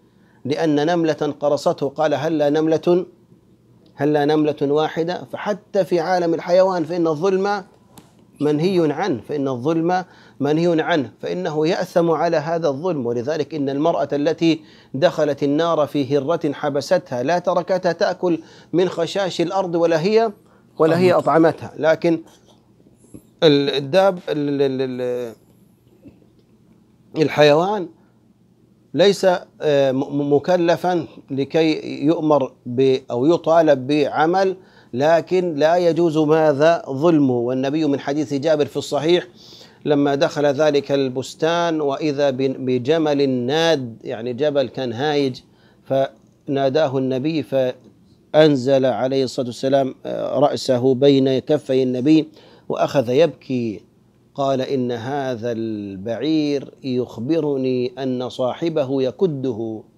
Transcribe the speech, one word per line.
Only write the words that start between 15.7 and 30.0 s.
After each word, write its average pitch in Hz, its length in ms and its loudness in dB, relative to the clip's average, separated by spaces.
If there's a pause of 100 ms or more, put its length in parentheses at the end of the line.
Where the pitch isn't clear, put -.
في 143 300 -2
هرة 147 360 -2
حبستها 139 680 -4
لا 165 160 0
تركتها 180 520 -2
تأكل 180 480 -2 (340)
من 175 160 2
خشاش 170 520 -4
الأرض 180 340 -2
ولا 165 260 2
هي، 214 300 2 (480)
ولا 160 200 4
هي 180 140 6
أطعمتها. 151 640 2
لكن 160 360 2 (1300)
ال-، 143 260 6
الداب-، 175 500 2 (100)
ال-، 143 320 -2
ال-، 131 400 -2
ال-، 123 340 -6 (1800)
الحيوان 156 680 2 (1080)
ليس، 190 320 4 (360)
آه، 139 300 2
م-، 139 260 -2